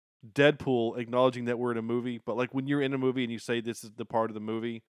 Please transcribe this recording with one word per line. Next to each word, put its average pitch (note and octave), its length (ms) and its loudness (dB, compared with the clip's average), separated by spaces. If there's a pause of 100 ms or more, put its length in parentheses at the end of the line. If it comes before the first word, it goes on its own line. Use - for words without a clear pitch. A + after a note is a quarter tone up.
(340)
Deadpool C3 680 4
acknowledging B2 460 2
that A#2+ 120 0
we're B2 140 0
in A#2 60 -2
a A2+ 60 -2
movie, A#2+ 400 -2
but, A2+ 140 -4
like, B2+ 160 -2
when C3+ 140 -2
you're C#3+ 140 2
in C3+ 120 0
a C3+ 40 0
movie C3 260 0
and A#2 80 -2
you A2+ 80 -6
say, A#2+ 220 -2
"This A2+ 220 -6
is G#2+ 120 -18
the A2+ 100 -8
part A2+ 240 0
of A2 40 -10
the G#2+ 80 -10
movie," A2+ 420 -6 (120)